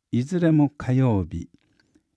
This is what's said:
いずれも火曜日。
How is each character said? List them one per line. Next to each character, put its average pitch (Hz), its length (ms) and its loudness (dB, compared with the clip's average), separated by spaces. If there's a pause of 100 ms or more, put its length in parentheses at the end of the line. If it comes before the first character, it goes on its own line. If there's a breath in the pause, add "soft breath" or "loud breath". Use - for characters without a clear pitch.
(120)
い 117 100 0
ず 170 160 -4
れ 170 140 2
も 147 180 2
火 - 220 -6
曜 123 320 2
日。 85 260 -12 (680)